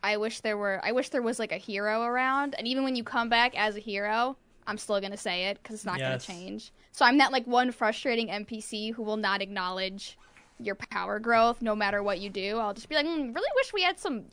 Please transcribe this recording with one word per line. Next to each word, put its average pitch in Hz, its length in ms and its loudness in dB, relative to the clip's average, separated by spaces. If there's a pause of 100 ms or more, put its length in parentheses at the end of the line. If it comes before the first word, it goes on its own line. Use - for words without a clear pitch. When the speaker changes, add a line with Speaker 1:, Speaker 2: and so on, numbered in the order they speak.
Speaker 1:
"I 208 140 2
wish 214 240 -2
there 214 160 0
were, 202 260 0
I - 80 0
wish 254 200 0
there 262 120 0
was, 226 160 -2
like, 220 140 -4
a 165 60 -4
hero 214 440 -2
around." 262 560 0
And 220 80 -6
even 262 160 2
when 262 140 0
you 233 80 -4
come 233 240 0
back 233 280 4
as 208 200 0
a 214 40 -8
hero, 214 560 0 (320)
I'm 208 100 -4
still 202 220 0
gonna 196 160 -6
say 180 280 -2
it 196 180 -2
'cause 220 120 -12
it's 214 100 -12
not 123 160 -2
Speaker 2:
Yes. 131 260 -2
Speaker 1:
gonna 180 140 -10
change. 190 320 -10 (200)
So - 120 6
I'm 254 140 8
that, 269 120 8
like, 254 160 0
one 247 240 4
frustrating 233 600 0
N 208 160 -4
P 220 160 -8
C 214 280 -6
who 226 120 -6
will 214 160 -2
not 196 240 0
acknowledge 190 760 -4 (400)
your 208 160 -4
power 202 460 -4
growth 233 420 4
no 214 140 0
matter 202 260 0
what 202 180 0
you 202 100 -8
do. 196 280 -4
I'll 214 160 -2
just 214 140 -14
be 302 80 -6
like, 294 100 2
"Mm, 294 280 -2
really 440 220 -2
wish 523 180 2
we 381 80 0
had 359 160 2
some 220 340 -4